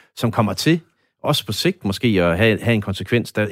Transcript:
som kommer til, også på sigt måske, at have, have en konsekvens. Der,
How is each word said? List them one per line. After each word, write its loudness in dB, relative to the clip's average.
som -2
kommer 0
til, 0
også 0
på -6
sigt -4
måske, -2
at 2
have, 2
have 2
en 2
konsekvens. -4
Der, -2